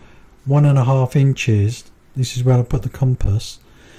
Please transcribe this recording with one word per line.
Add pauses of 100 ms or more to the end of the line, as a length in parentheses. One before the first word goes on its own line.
(440)
one
and
a
half
inches. (240)
This
is
where
I
put
the
compass (400)